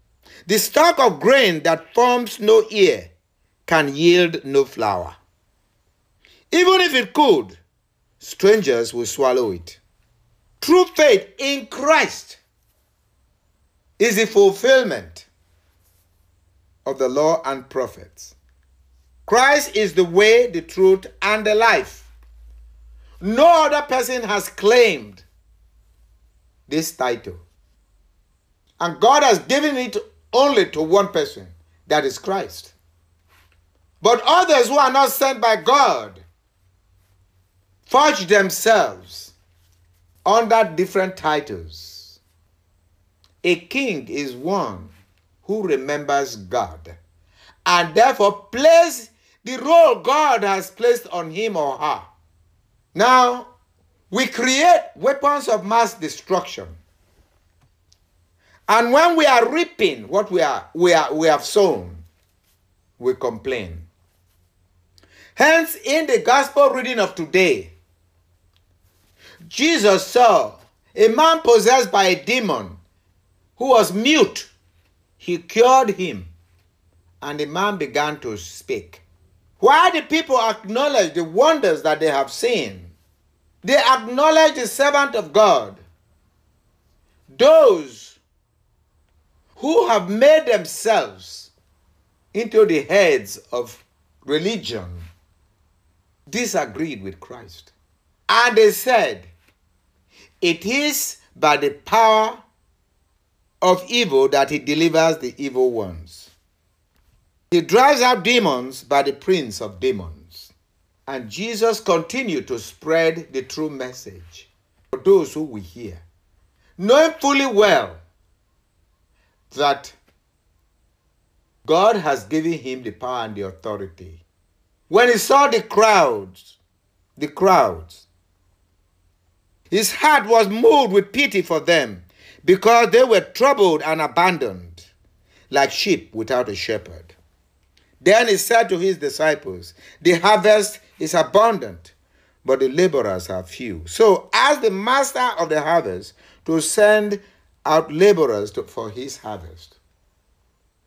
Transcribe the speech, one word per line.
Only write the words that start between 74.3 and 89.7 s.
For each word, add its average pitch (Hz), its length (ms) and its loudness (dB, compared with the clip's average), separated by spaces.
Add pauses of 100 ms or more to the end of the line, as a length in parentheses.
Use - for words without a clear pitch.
He 175 180 -8
cured 247 540 2
him, 123 380 -10 (920)
and 147 180 -10
the 147 60 -6
man 190 320 -4
began 147 440 -6
to 110 160 -10
speak. - 680 -14 (560)
Why 349 300 4
the 330 120 -4
people 302 360 -2
acknowledge 220 760 -2
the 170 100 -4
wonders 190 600 0
that 151 180 -2
they 156 80 0
have 135 220 -4
seen? 107 600 -6 (720)
They 254 140 2
acknowledge 311 800 2
the 240 120 -6
servant 277 480 0
of 170 160 -8
God. 143 480 2 (1500)
Those 165 920 2 (1400)
who 349 320 0